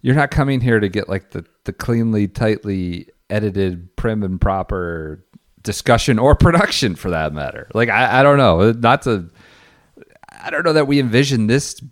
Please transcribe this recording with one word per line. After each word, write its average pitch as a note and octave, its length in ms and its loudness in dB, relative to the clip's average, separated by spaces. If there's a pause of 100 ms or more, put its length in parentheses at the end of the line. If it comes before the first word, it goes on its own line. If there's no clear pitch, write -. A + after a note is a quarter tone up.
you're C3 140 0
not C#3+ 160 0
coming C#3 300 -2
here A#2 180 2
to G#2 100 0
get, G2 200 -6
like, F#2+ 220 -8
the, F2+ 140 -12 (200)
the G2 80 -10
cleanly, A2+ 540 -2
tightly F#2+ 800 -6 (220)
edited, F#2+ 640 -4
prim A2 280 -4
and F#2 160 -6
proper F2 840 -4 (400)
discussion A2+ 560 0
or C#3+ 160 8
production, E3+ 600 2
for F#2 140 -8
that D#2 240 -4
matter. C#2+ 400 -10
Like, A#2 160 0
I, A#2 300 2
I C3+ 40 6
don't C#3+ 140 6
know. G#2 340 4
Not A#2 320 2
to, G2 260 -4 (1120)
I - 100 -12
don't D#3 120 -4
know E3 100 2
that D3+ 140 2
we C#3+ 120 2
envision B2 480 2
this. C3+ 340 -2 (100)